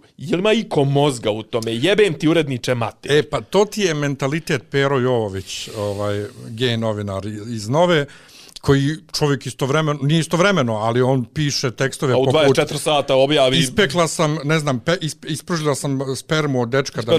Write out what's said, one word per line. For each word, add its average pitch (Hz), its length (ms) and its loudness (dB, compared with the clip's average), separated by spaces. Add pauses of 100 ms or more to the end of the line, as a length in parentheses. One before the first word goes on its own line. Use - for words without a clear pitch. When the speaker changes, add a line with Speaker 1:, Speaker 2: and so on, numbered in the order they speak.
(160)
Speaker 1:
je 156 200 -4
li 175 40 0
ima 214 120 2
iko 214 320 0
mozga 139 460 2
u 107 120 -4
tome? 113 320 -4
Jebem 185 400 2
ti, - 140 -2
uredniče, 139 460 0
mater. 117 380 -4
Speaker 2:
E, 151 100 6
pa - 180 -6
to 190 240 2
ti 208 160 -4
je 175 140 0
mentalitet 143 760 -2
Pero 139 280 2
Jovović, 113 720 -2
ovaj, 104 540 -4 (240)
gej 117 280 -2
novinar 104 500 -4
iz 107 420 -10
Nove, 156 380 2 (540)
koji 139 220 4 (300)
čovjek 143 340 -2
istovremeno, 147 540 -2
nije 151 200 2
istovremeno, 160 540 2
ali 117 280 2
on 127 240 2
piše 139 440 -2
tekstove 135 420 -2
Speaker 1:
A 120 40 2
u 123 40 4
Speaker 2:
poput 131 120 2
Speaker 1:
dvadeset 143 260 4
četiri 147 200 0
sata 143 380 0
objavi 135 420 4
Speaker 2:
„Ispekla 165 500 2
sam, 156 360 0
ne 156 140 2
znam, 143 220 -2
pe-, 170 180 0
isp-, 160 280 -8
ispržila 156 480 -2
sam 135 420 -4
spermu 147 440 0
od 120 80 0
dečka”, 135 280 -2
da 127 60 -2
Speaker 1:
„Ispržila 117 160 2